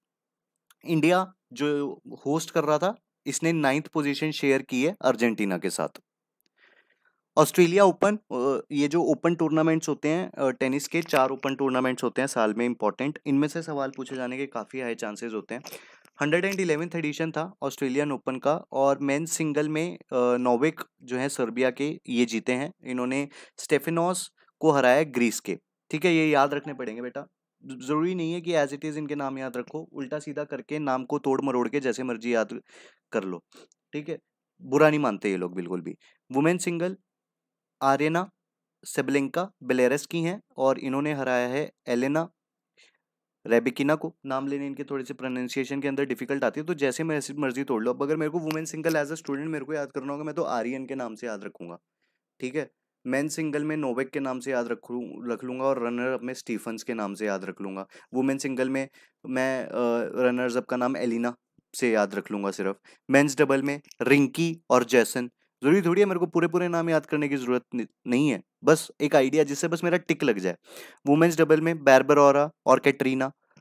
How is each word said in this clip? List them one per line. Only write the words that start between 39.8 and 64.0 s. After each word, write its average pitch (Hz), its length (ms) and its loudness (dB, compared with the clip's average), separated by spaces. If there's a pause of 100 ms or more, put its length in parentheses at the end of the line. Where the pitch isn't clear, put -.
की 170 160 -4
हैं 180 200 -4 (160)
और 135 220 2
इन्होंने 139 340 -2
हराया 127 340 0
है 139 240 -4 (160)
एलेना 135 420 0 (1160)
रेबिकिना 123 480 2
को। 165 200 -8 (100)
नाम 135 220 -4
लेने 139 200 -6
इनके 139 160 -10
थोड़े 139 220 -8
से 135 80 -12
प्रोनाउंसिएशन 127 680 -6
के 143 60 -2
अंदर 139 180 -2
डिफिकल्ट 131 380 -4
आती 123 160 -2
है, 156 60 -6
तो 175 80 -4
जैसे 143 300 -2
मैं 156 140 -2
ऐसी 139 160 -6
मर्जी 139 300 -2
तोड़ 120 200 0
लो। 123 100 0
अब 131 100 -4
अगर 151 140 0
मेरे 151 120 -2
को 170 100 -4
वुमेन 156 260 -6
सिंगल 160 280 -4
as 147 140 0
a 160 80 -6
student 143 320 -6
मेरे 147 180 -6
को 151 80 -8
याद 143 180 -6
करना 139 200 -8
होगा, 147 120 -8
मैं 151 120 -8
तो 165 80 -2
आर्यन 123 420 -4
के 135 100 -8
नाम 117 200 -8
से 120 120 -10
याद 104 160 -8
रखूंगा, 87 340 -14 (600)
ठीक 127 160 -8
है। 151 160 -6 (360)
मेन 139 200 0
सिंगल 151 360 -4
में 156 140 -4
नोवेक 131 320 -4
के 147 100 -6
नाम 127 200 -6
से 135 120 -8
याद 120 160 -2
रख 117 100 -6 (140)
लूं-, 120 400 -8
रख 113 120 -6
लूंगा 127 200 -8
और 131 240 0
रनर 123 260 -4
अप 123 100 -4
में 127 100 -6
स्टीफन्स 113 500 -8
के 120 100 -6
नाम 104 200 -4
से 104 120 -6
याद 95 200 -2
रख 92 160 -10
लूंगा। 95 260 -10 (260)
वुमेन 135 240 0
सिंगल 131 320 -2
में 135 200 -4 (380)
मैं, 131 380 -2
अ, - 40 -12 (520)
रनर्स 123 360 0
अप 120 80 -2
का 127 120 -4
नाम 123 200 -2
एलिना 120 380 -2 (400)
से 120 160 0
याद 101 240 2
रख 101 160 -6
लूंगा 98 200 -4
सिर्फ। 98 280 -4 (300)
मेंस 139 280 4
डबल 139 260 2
में 143 180 -4 (200)